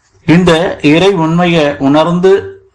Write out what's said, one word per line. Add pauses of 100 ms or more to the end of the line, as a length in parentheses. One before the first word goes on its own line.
(260)
இந்த
இறை
உண்மையை
உணர்ந்து (300)